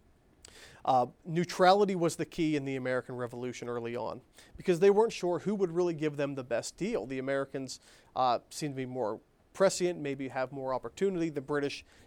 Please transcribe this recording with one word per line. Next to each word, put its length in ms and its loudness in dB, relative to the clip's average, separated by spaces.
uh, 180 4
neutrality 680 4
was 200 0
the 80 -4
key 320 0
in 80 0
the 120 -2
American 380 -2
Revolution 540 -6
early 260 -4
on, 280 -6
because 240 0
they 80 8
weren't 240 6
sure 280 -2
who 140 -2
would 180 0
really 200 2
give 240 -2
them 180 -2
the 100 -6
best 340 -4
deal. 260 -2
The 140 -6
Americans, 640 -4
uh, 220 4
seemed 240 -8
to 60 -8
be 80 -4
more 340 -4
prescient, 460 2
maybe 300 -6
have 220 -4
more 220 -4
opportunity. 560 -2
The 140 -4
British 420 -2